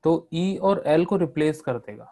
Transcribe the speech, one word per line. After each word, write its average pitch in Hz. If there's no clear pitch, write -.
तो 165
ई 185
और 196
L 160
को 202
replace 156
कर 123
देगा। 110